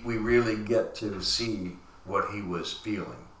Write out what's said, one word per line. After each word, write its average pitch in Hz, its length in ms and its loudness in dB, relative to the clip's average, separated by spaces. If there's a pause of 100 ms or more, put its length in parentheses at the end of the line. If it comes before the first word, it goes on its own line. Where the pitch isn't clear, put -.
we 117 120 0
really 113 460 4
get 110 320 2
to 98 260 -4
see 101 500 -2 (320)
what 95 280 0
he 104 120 -4
was 87 280 -4
feeling. 92 540 -6 (140)